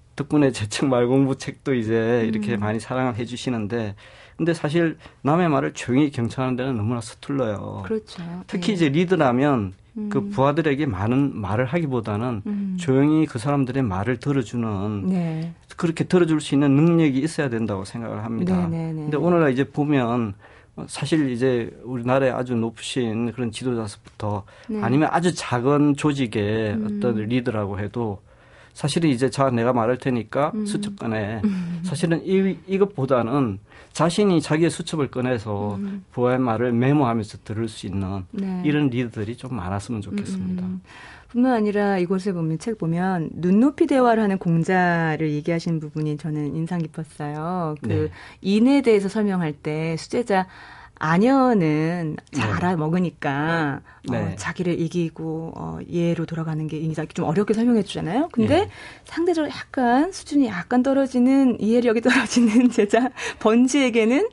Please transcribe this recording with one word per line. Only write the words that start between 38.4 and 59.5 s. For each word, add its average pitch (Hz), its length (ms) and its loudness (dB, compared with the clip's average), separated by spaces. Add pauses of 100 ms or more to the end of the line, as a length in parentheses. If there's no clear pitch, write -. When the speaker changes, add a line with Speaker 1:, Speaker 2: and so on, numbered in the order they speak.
Speaker 1:
이런 147 240 2
리더들이 120 460 -4
좀 127 200 -10
많았으면 101 460 -6
좋겠습니다. 185 640 -6
Speaker 2:
음, 185 60 -6
음. 185 120 -8 (460)
뿐만 254 260 0
아니라 208 440 0
이곳에 185 360 -2
보면, 160 260 -2
책 226 180 -6
보면 175 560 -2
눈높이 220 540 4
대화를 240 360 4
하는 196 140 2
공자를 165 920 2
얘기하시는 165 480 -2
부분이 151 380 -4
저는 151 380 -4
인상 170 240 -4
깊었어요. 156 1040 -6
그 123 60 -6
Speaker 1:
네. 151 200 0 (340)
Speaker 2:
인에 240 400 4
대해서 214 280 4
설명할 185 440 0
때 156 440 -4
수제자 202 500 0 (560)
아녀는 175 1120 2 (160)
잘 123 160 -2
Speaker 1:
네. 104 60 -2
Speaker 2:
알아먹으니까, 160 1300 0 (280)
Speaker 1:
네. 120 80 -2
Speaker 2:
어, 101 200 -2
자기를 170 420 -4
이기고, 160 760 -4
어, 160 240 -10 (100)
예로 170 380 0
돌아가는 160 400 -4
게 156 100 -6
인이다. 156 360 -4
좀 175 120 -2
어렵게 202 300 2
설명해 233 280 2
주잖아요. 185 480 -4
근데 262 340 2
Speaker 1:
네. - 40 -6 (360)
Speaker 2:
상대적으로 320 460 0